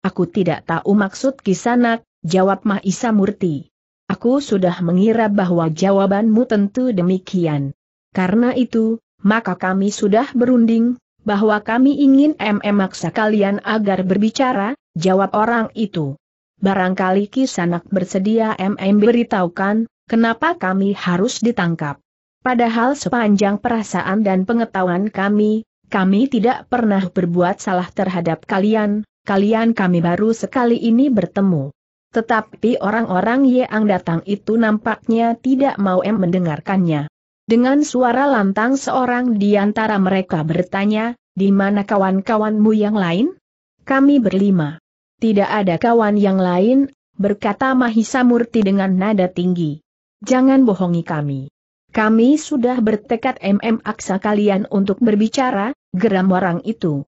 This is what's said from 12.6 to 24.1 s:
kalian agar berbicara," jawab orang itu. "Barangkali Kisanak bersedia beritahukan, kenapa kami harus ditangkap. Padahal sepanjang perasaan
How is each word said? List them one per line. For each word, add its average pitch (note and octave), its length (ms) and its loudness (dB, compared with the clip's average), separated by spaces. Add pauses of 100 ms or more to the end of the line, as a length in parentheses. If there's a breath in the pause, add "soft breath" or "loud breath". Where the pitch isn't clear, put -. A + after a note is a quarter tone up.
kalian G#3 560 0
agar G3+ 400 -2
berbicara," G#3+ 720 0 (200)
jawab F#3 360 0
orang A3+ 400 0
itu. D#3+ 440 -6 (440)
"Barangkali F#3+ 720 0
Kisanak F3 560 -2
bersedia G3+ 640 -2 (240)
beritahukan, G#3 1120 0 (160)
kenapa A#3 560 0
kami F#3+ 320 0
harus G3 480 -2
ditangkap. E3+ 560 -2 (480)
Padahal A#3+ 540 0
sepanjang G#3+ 680 0
perasaan G#3 640 -2